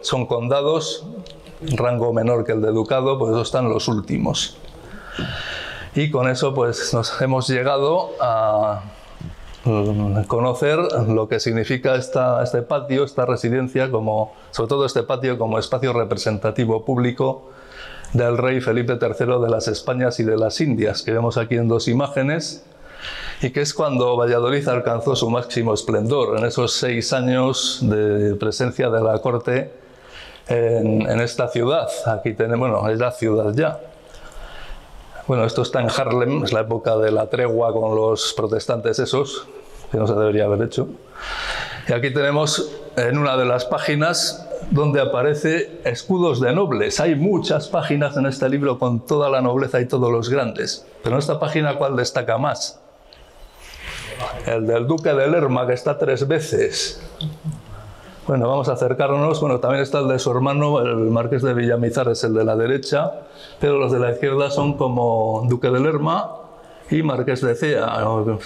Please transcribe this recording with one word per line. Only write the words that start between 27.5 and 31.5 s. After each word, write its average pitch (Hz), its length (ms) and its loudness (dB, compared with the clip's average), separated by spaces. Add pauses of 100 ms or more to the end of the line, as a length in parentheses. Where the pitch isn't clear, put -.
de 104 540 2
presencia 123 540 0
de 113 120 2
la 110 180 2
corte 123 540 -2 (760)
en, 113 640 2
en 113 100 2
esta 120 300 -2
ciudad. 127 400 0 (160)